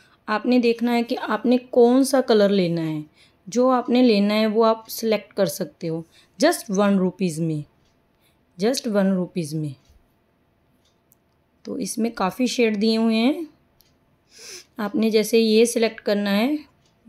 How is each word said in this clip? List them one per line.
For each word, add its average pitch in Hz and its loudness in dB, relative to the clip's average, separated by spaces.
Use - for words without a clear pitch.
आपने 226 0
देखना 233 0
है 240 0
कि 233 -4
आपने 233 -2
कौन 247 4
सा 262 0
कलर 214 2
लेना 175 0
है, 156 -4
जो 247 0
आपने 247 2
लेना 208 4
है 220 0
वो 214 2
आप 226 0
सिलेक्ट 214 -4
कर 196 0
सकते 190 -8
हो 160 -8
just 294 0
वन 202 2
रुपीज 180 -2
में, 156 -4
just 247 -2
वन 196 0
रुपीज 175 -4
में। 151 -6
तो 208 -10
इसमें 226 -6
काफ़ी 208 -4
शेड 220 0
दिए 220 0
हुए 226 0
हैं, 302 0
आपने 214 -2
जैसे 214 2
ये 220 4
सिलेक्ट 226 -2
करना 202 -2
है, 247 0